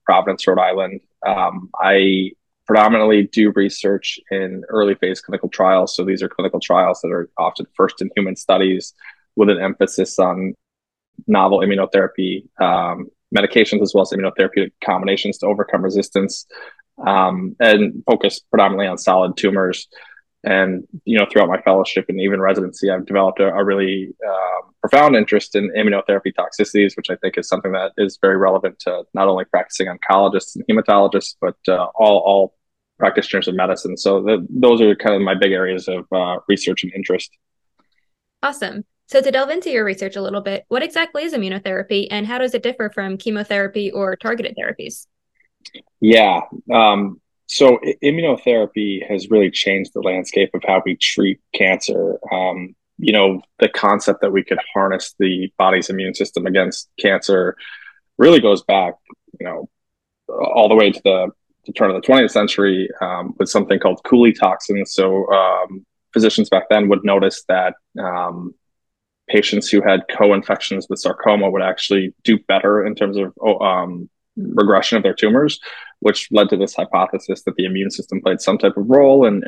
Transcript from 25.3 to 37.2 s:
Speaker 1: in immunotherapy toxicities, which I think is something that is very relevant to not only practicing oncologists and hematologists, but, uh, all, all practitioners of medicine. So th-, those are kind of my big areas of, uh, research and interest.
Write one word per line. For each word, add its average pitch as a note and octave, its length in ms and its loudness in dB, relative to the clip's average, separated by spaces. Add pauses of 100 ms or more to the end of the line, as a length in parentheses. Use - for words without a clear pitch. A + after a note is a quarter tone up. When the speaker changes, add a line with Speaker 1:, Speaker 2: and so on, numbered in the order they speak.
Speaker 1:
in G2+ 240 -2
immunotherapy G2+ 580 0
toxicities, G2+ 600 0
which - 140 -8
I F2+ 40 -6
think F#2 240 -6
is F2 80 -6
something F2 240 -4
that F#2+ 260 -4
is G2 240 -2
very F#2+ 160 2
relevant F#2+ 440 0
to F2+ 240 -6 (100)
not G2 140 2
only F#2 160 0
practicing - 420 -4
oncologists G2 680 0
and - 100 -12
hematologists, G#2 760 0
but, F2+ 160 -4 (120)
uh, F2+ 260 0
all, G#2 320 4
all G2 280 2 (440)
practitioners G2+ 480 -2
of F#2 80 -4
medicine. F#2 420 -4
So G2 300 0
th-, G#2 140 2 (100)
those A#2+ 300 4
are G#2 160 4
kind G#2 180 0
of G2 80 0
my G2 140 0
big F#2+ 160 0
areas F#2 340 -4
of, F#2 240 -8
uh, F2+ 280 -2 (100)
research F#2+ 340 -2
and F2+ 100 -10
interest. F#2+ 380 -4 (1120)